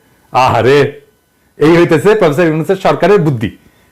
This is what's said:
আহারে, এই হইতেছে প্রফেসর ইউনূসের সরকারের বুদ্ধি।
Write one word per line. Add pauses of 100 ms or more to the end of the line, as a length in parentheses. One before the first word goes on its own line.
(320)
আহারে, (580)
এই
হইতেছে
প্রফেসর
ইউনূসের
সরকারের
বুদ্ধি। (360)